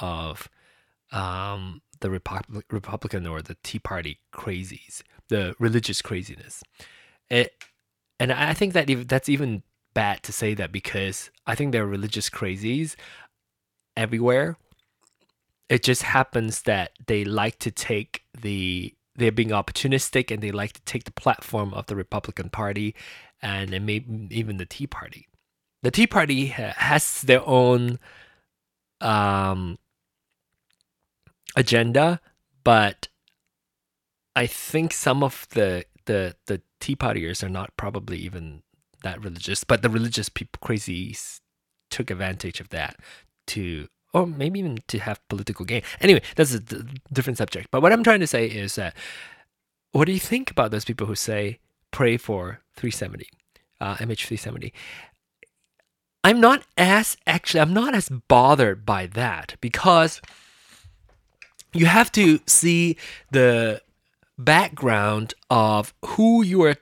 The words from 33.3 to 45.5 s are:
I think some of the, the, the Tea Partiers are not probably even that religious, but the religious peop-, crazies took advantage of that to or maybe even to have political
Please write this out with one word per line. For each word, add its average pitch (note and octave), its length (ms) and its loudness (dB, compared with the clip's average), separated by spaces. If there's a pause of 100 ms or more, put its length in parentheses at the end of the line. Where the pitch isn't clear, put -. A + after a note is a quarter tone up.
I B2 100 2
think D#3+ 460 -4
some C#3 320 0
of - 280 -4
the, F#2 340 0 (200)
the, F#2+ 300 -2 (120)
the G2 140 -4 (200)
Tea C#3 160 -4
Partiers F2+ 440 -4
are G2 80 -6
not F#2 280 -10
probably G2+ 400 -8
even E2+ 440 -12 (420)
that F#2 200 -10
religious, F2+ 400 -8
but A#2 200 0
the A#2+ 60 2
religious A2+ 380 -2
peop-, - 340 -12
crazies G2 760 -8 (500)
took - 220 -6
advantage F#2 480 -8
of F#2 100 -18
that D2+ 300 -8 (480)
to E2+ 400 -8 (260)
or F#3 120 2
maybe E3 340 -4
even D3 280 -6
to A2 120 -6
have - 300 -8
political G2+ 360 -6